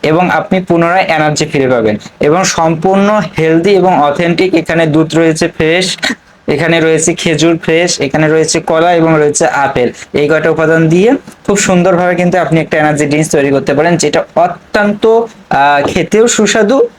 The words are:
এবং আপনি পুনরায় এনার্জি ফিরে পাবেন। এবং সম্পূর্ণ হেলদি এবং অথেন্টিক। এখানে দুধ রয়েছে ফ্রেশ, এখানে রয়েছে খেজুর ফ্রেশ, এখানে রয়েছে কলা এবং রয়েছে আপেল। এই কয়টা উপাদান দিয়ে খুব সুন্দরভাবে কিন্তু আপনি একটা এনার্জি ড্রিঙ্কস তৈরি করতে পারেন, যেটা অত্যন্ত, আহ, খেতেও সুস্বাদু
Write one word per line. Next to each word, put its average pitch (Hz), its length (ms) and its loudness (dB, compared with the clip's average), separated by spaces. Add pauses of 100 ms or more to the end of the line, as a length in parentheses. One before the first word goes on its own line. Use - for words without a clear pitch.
এবং 156 200 0 (160)
আপনি 185 180 -2 (120)
পুনরায় 170 360 2 (100)
এনার্জি 151 360 0
ফিরে 135 220 0
পাবেন। 110 220 0 (240)
এবং 160 240 2
সম্পূর্ণ 170 640 0 (300)
হেলদি 165 340 2 (100)
এবং 185 120 2 (160)
অথেন্টিক। 165 400 -2 (120)
এখানে 165 220 -2 (120)
দুধ 160 140 2 (100)
রয়েছে 165 260 0 (120)
ফ্রেশ, 170 280 0 (640)
এখানে 165 380 0
রয়েছে 160 260 0 (100)
খেজুর 165 420 0
ফ্রেশ, 170 260 0 (160)
এখানে 151 280 0
রয়েছে 160 240 0 (120)
কলা 165 300 2
এবং 165 120 2 (100)
রয়েছে 147 240 0 (200)
আপেল। 123 240 -2 (300)
এই 147 100 2
কয়টা 156 260 0
উপাদান 160 340 2
দিয়ে 180 200 2 (360)
খুব 196 120 0
সুন্দরভাবে 180 580 2
কিন্তু 180 200 0 (100)
আপনি 156 140 0
একটা 160 180 -4
এনার্জি 151 340 0
ড্রিঙ্কস 151 240 0
তৈরি 143 200 0
করতে 135 220 -2
পারেন, 165 200 2
যেটা - 220 0 (260)
অত্যন্ত, 208 580 -4 (120)
আহ, 143 640 0 (100)
খেতেও 202 380 0
সুস্বাদু 220 500 0 (220)